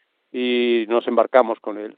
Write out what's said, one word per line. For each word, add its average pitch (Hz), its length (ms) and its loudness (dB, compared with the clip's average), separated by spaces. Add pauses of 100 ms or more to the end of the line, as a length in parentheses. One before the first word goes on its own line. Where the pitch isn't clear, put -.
(340)
Y 120 540 0
nos 117 180 0
embarcamos 117 540 2
con 104 160 -10
él. 104 220 -12